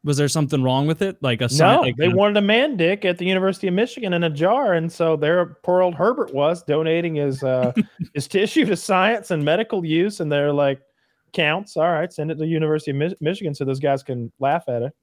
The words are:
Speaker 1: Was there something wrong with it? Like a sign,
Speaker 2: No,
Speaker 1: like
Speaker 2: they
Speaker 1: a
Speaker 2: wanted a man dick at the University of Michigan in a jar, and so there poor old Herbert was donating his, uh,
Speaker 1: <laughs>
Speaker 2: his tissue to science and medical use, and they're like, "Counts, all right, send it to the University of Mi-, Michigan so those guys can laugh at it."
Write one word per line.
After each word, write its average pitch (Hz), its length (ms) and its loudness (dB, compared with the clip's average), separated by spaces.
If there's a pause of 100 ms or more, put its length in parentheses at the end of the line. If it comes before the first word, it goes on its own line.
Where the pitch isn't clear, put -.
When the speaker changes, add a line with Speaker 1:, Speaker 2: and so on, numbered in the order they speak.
Speaker 1:
Was 143 140 -2
there 147 100 2
something 143 340 0
wrong 127 240 2
with 156 160 -2
it? 196 220 -4
Like 120 180 0
a 120 80 0
sign, 160 280 6
Speaker 2:
No, 349 40 4
Speaker 1:
like 127 160 -2
Speaker 2:
they 151 140 0
Speaker 1:
a 180 40 0
Speaker 2:
wanted 208 220 4
a 208 40 4
man 233 360 2
dick 180 280 0
at 180 120 0
the 175 80 -6
University 190 420 0
of 180 60 0
Michigan 214 400 -2
in 175 100 0
a 165 60 0
jar, 190 460 0
and 165 160 -2
so 165 240 0
there 165 480 0
poor 180 180 2
old 175 140 0
Herbert 220 360 0
was 151 300 0
donating 160 540 -2
his, 139 280 -2
uh, 127 280 0 (220)
Speaker 1:
<laughs> - 200 -12
Speaker 2:
his 143 140 -6
tissue 202 380 0
to 196 100 0
science 196 560 0
and 151 120 -2
medical 185 400 0
use, 170 360 0
and 156 120 -4
they're 143 220 0
like, 139 260 0 (540)
"Counts, 175 420 -2
all 170 160 2
right, 170 220 -2
send 156 160 -6
it 156 60 -4
to 156 60 -8
the 156 60 -2
University 156 440 -2
of 139 60 -4
Mi-, 156 220 -2
Michigan 160 360 -4
so 139 100 -6
those 135 140 -4
guys 139 240 0
can 120 360 -8
laugh 143 280 -2
at 120 160 -2
it." 143 200 -8